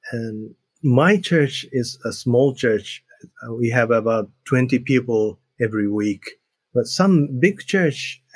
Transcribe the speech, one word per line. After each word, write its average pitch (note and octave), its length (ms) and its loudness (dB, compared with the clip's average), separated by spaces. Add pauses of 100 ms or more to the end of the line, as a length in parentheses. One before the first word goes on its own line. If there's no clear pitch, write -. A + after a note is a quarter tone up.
(120)
And A2 440 -8 (280)
my D3+ 340 4
church D3+ 540 0
is B2 340 -4
a A2+ 60 -4
small B2+ 440 2
church. - 480 -2 (200)
Uh, A#2 300 -14
we A#2 160 -2
have A#2 220 2
about A2+ 400 0 (140)
twenty B2+ 340 2
people B2 600 0 (220)
every G#2+ 260 0
week. G#2 360 -2 (500)
But A#2+ 140 0
some D3 520 2
big G3 200 0
church - 600 -4 (140)